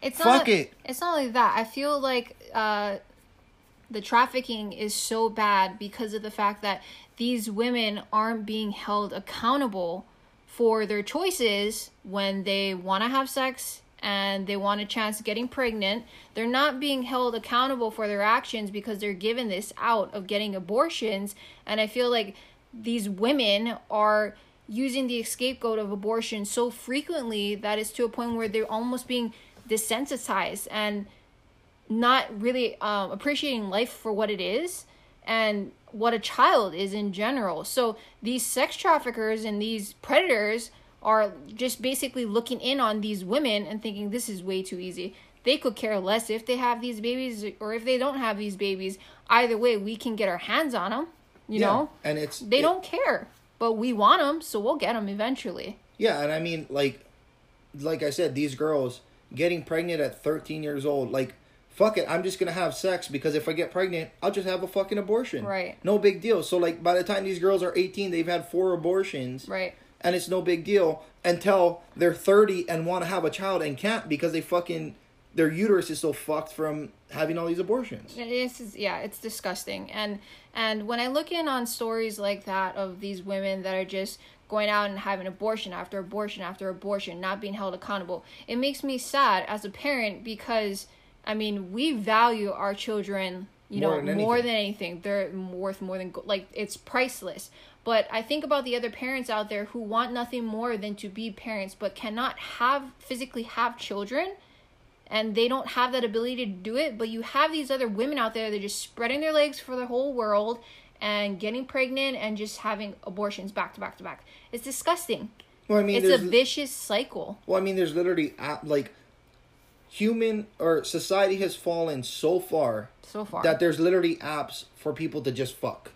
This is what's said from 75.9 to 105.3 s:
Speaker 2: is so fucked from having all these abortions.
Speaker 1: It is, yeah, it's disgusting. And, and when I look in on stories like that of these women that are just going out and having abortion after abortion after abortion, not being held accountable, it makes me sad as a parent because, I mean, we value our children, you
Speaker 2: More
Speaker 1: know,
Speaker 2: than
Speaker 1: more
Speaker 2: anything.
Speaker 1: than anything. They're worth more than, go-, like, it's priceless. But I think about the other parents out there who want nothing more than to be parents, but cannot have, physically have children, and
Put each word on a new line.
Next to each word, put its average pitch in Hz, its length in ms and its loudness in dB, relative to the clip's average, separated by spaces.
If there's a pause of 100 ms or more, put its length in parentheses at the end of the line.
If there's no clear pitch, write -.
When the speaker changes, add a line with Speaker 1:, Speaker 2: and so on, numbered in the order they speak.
Speaker 2:
is 151 100 -4
so 156 120 0
fucked 151 400 -4
from 151 380 -4 (200)
having 156 260 -2
all 170 100 -2
these 170 120 0
abortions. 208 580 -4
Speaker 1:
It 233 120 -8
is, 247 480 -4
yeah, 185 220 -4
it's 208 200 -10
disgusting. 196 720 -8
And, 208 300 -6 (340)
and 220 320 -2
when 240 140 -2
I 247 80 -2
look 302 240 0
in 330 160 0
on 254 180 -2
stories 226 520 -4
like 202 260 -2
that 190 320 -2
of 190 240 -6
these 202 240 -8
women 196 380 -2
that 190 120 -2
are 190 100 0
just 190 340 -6 (300)
going 214 200 0
out 208 220 2
and 196 100 -8
having 190 260 -4
abortion 208 460 -4
after 180 260 -8
abortion 196 440 -6
after 185 260 -8
abortion, 190 520 -6
not 190 200 -4
being 202 140 -8
held 196 200 -6
accountable, 185 500 -6 (240)
it 233 80 -2
makes 269 280 0
me 269 140 -2
sad 247 500 2
as 208 160 -6
a 202 60 -6
parent 233 520 -2
because, 214 640 -4 (400)
I 220 80 -2
mean, 202 380 -4
we 269 200 0
value 220 600 4
our 196 200 -2
children, 196 760 -4 (200)
you - 120 -4
Speaker 2:
More 156 200 2
Speaker 1:
know, 143 60 -4
Speaker 2:
than - 120 0
Speaker 1:
more 220 180 2
Speaker 2:
anything. 240 100 2
Speaker 1:
than 233 100 0
anything. 202 460 -4
They're 202 280 -2
worth 185 520 -6
more 190 160 -6
than, 185 140 -8
go-, 180 120 -10
like, 196 300 -2
it's 208 220 -6
priceless. 240 720 -4 (340)
But 226 260 4
I 220 100 -2
think 294 240 -2
about 285 200 2
the 240 120 -2
other 240 140 -2
parents 254 400 -6
out 214 180 -2
there 208 180 -4
who - 120 -10
want 226 340 0
nothing 240 320 -4
more 226 320 -2
than 208 200 -6
to 208 120 -10
be 214 220 -8
parents, 202 480 -8
but 196 160 -4
cannot 240 440 -4
have, 262 600 0
physically 247 460 -8
have 233 340 -2
children, 240 540 -4 (760)
and 220 280 -2